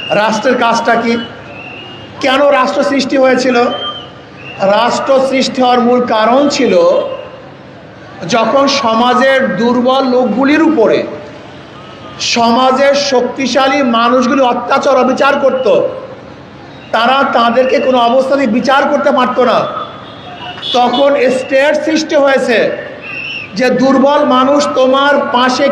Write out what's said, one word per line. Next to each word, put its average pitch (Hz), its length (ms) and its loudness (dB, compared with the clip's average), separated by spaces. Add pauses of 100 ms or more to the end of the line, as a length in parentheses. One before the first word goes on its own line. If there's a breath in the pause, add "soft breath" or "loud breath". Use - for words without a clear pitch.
(100)
রাষ্ট্রের 214 480 0
কাজটা 233 360 0
কি? 233 240 0 (1000)
কেন 269 220 2
রাষ্ট্র 277 420 2
সৃষ্টি 277 320 0
হয়েছিল? 254 480 2 (960)
রাষ্ট্র 226 600 2 (100)
সৃষ্টি 262 320 0
হওয়ার 247 180 4
মূল 240 260 2
কারণ 233 420 2
ছিল, 202 300 2 (1500)
যখন 233 400 2
সমাজের 247 880 2
দুর্বল 247 480 0
লোকগুলির 254 580 2
উপরে 208 440 2 (1120)
সমাজের 262 720 2
শক্তিশালী 269 880 0
মানুষগুলি 247 600 2
অত্যাচার, 262 540 0
অবিচার 269 400 2
করত, 254 440 2 (1120)
তারা 254 400 2
তাদেরকে 247 460 2
কোনো 254 200 0
অবস্থাতেই 262 480 2
বিচার 247 440 2
করতে 294 200 0
পারত 254 280 0
না, 226 220 2 (1120)
তখন 247 420 2 (160)
স্টেট 277 540 0
সৃষ্টি 311 320 -2
হয়েছে 254 600 2 (800)
যে 254 160 0
দুর্বল 269 540 2
মানুষ 262 500 2
তোমার 269 400 2 (180)
পাশে 254 400 2